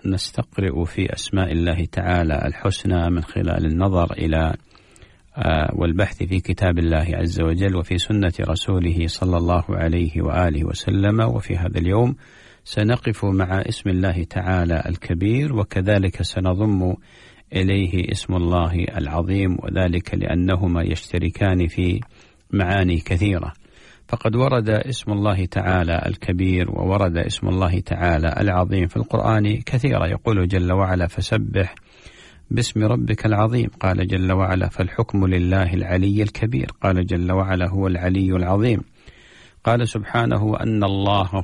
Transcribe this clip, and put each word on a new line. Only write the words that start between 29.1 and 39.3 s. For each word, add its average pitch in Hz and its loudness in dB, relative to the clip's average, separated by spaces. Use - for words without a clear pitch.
كثيرا، 120 0
يقول 98 0
جل 90 2
وعلا: 92 2
"فسبح 101 -2
باسم 110 0
ربك 113 0
العظيم". 110 2
قال 95 0
جل 95 0
وعلا: 92 0
"فالحكم 95 0
لله 92 2
العلي 92 2
الكبير". 113 -2
قال 92 2
جل 90 0
وعلا: 92 2
"هو 95 0
العلي 92 2
العظيم". 95 2